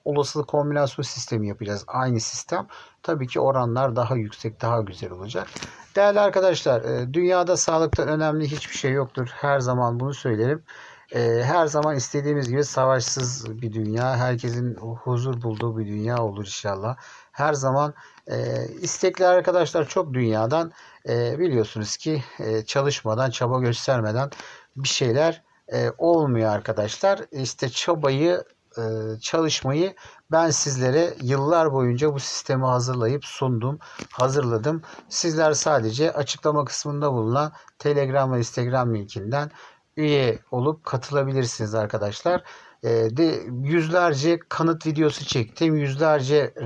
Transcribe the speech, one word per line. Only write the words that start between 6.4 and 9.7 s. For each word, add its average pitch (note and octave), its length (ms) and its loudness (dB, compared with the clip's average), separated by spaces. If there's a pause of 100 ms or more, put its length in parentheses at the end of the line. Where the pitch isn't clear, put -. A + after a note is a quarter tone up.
e, B2 320 -4
dünyada F3+ 440 4
sağlıktan D#3+ 500 2
önemli D#3 440 0
hiçbir - 260 -8
şey C3+ 140 0
yoktur. C3 420 -2
Her C#3+ 260 0
zaman B2 400 0